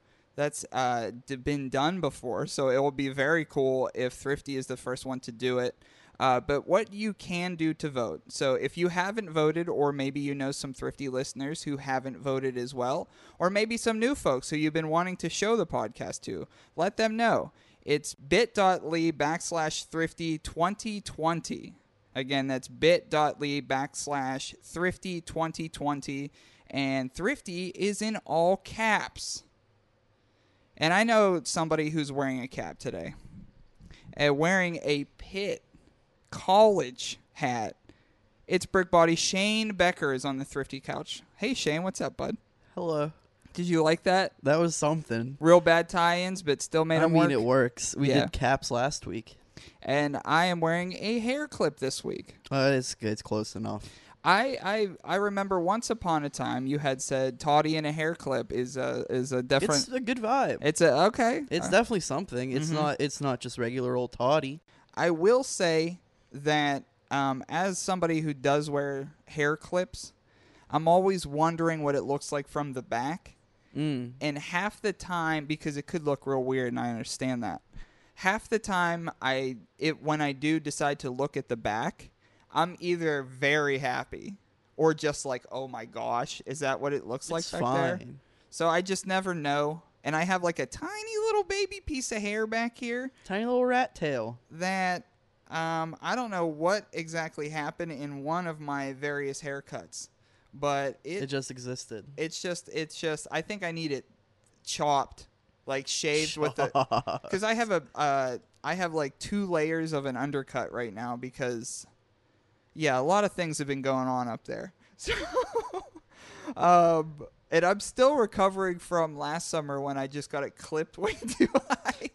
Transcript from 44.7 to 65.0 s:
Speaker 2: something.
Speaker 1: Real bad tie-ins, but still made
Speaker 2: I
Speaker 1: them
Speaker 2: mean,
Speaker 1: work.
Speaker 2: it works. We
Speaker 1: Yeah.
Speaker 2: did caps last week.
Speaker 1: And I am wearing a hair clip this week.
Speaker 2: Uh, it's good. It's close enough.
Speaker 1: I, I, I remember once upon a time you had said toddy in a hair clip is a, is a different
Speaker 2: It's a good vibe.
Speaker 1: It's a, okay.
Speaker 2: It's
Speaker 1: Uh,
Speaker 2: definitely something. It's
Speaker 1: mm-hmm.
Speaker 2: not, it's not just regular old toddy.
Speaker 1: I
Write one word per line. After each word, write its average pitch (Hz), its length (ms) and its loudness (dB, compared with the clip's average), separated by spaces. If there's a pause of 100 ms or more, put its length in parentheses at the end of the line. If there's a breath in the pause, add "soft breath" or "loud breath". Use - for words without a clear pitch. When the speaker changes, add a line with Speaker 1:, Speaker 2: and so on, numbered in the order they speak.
Speaker 2:
something. 143 640 0
Speaker 1:
Real 165 220 12
bad 165 280 6
tie-ins, 180 520 2
but 143 200 0
still 160 240 2
made 160 120 2
Speaker 2:
I 160 40 6
Speaker 1:
them 165 120 6
Speaker 2:
mean, 160 100 8
Speaker 1:
work. 143 80 6
Speaker 2:
it 127 100 4
works. 123 560 2
We 139 120 2
Speaker 1:
Yeah. 127 120 6
Speaker 2:
did 120 100 -2
caps 131 400 0
last 127 340 -2
week. - 300 -10 (460 loud breath)
Speaker 1:
And 143 420 0
I 165 220 4
am 175 140 0
wearing 175 400 0
a 226 200 -2
hair 262 280 -2
clip - 320 -2
this - 240 -4
week. - 320 -8 (160)
Speaker 2:
Uh, 135 220 4
it's 131 220 0
good. 110 160 -2
It's 107 100 -4
close 107 340 -4
enough. 107 340 -8 (340 loud breath)
Speaker 1:
I, 220 400 4
I, 208 260 0 (140)
I 165 120 -2
remember 196 440 0
once 190 300 0
upon 165 360 0
a 143 40 -2
time 127 380 -4
you 143 120 0
had 135 220 -2
said 131 380 -2
toddy 151 360 4
in 156 100 -2
a 147 60 0
hair 160 240 0
clip 123 360 -4
is 127 260 -2
a, 127 320 -2
is 127 220 0
a 127 100 0
different 139 420 2
Speaker 2:
It's - 100 -8
a 254 60 2
good 254 200 -2
vibe. 220 420 2
Speaker 1:
It's 156 200 2
a, 156 240 8
okay. 233 440 2
Speaker 2:
It's 160 180 0
Speaker 1:
Uh, 185 40 0
Speaker 2:
definitely 214 300 4
something. 131 500 -4
It's 147 160 0
Speaker 1:
mm-hmm. 165 80 0
Speaker 2:
not, 151 260 2
it's 143 200 -2
not 135 180 0
just - 180 -10
regular 123 380 0
old 123 160 -2
toddy. 143 500 2 (340 soft breath)
Speaker 1:
I 165 160 2